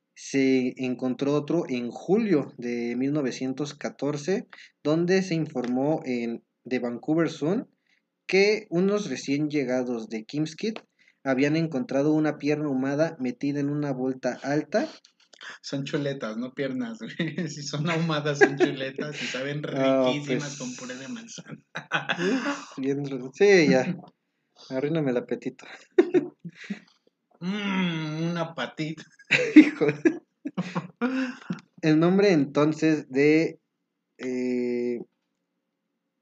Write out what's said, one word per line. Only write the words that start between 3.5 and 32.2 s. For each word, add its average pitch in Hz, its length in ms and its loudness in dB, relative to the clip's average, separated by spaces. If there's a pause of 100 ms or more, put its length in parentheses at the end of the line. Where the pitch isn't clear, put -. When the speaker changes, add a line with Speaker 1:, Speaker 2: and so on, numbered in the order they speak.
Speaker 1:
catorce, 147 760 -4 (360)
donde 175 400 2
se 170 120 -4
informó 135 680 -2
en 117 380 -4 (240)
The 123 120 -2
Vancouver 143 500 0
Sun 190 380 -2 (600)
que 208 420 4
unos 196 400 0
recién 139 400 -2
llegados 127 600 -2
de 110 140 -6
Kimskit 156 560 -6 (440)
habían 135 320 2
encontrado 143 580 0
una 151 240 0
pierna 151 280 -2
ahumada 143 540 0
metida 139 400 -4
en 143 100 0
una 147 220 -2
bolta 127 520 -4
alta. 151 440 -2 (760)
Speaker 2:
Son 139 220 -6
chuletas, 139 540 -4
no 127 160 -8
piernas, 127 460 -6
güey. 151 360 -6
<laughs> 165 140 -4
Si 147 140 -12
son 151 260 -4
ahumadas, 151 500 0
son 139 160 6
chuletas 139 680 -2
y 127 40 -4
saben 143 380 -6
Speaker 1:
<laughs> - 120 -6
Ah, 135 320 4
Speaker 2:
riquísimas 135 500 -2
Speaker 1:
pues. - 20 -14
Speaker 2:
con 123 160 -10
puré 127 220 -12
de 131 120 -14
manzana. 143 500 -14 (600)
Speaker 1:
Uf, 262 580 -4
bien 139 260 -4
ru-, 131 300 -8
sí, 190 360 6
ya. - 280 4 (360)
Speaker 2:
<laughs> - 360 -20
Speaker 1:
Arruíname 143 420 0
el 120 60 0
apetito. - 480 -6 (1800)
Speaker 2:
Mm, 175 880 -2
una 165 240 -4
patita. 151 480 -6 (260)
Speaker 1:
<laughs> 466 260 0
Hijo. 294 320 10 (1900)
El 156 180 4
nombre 190 320 6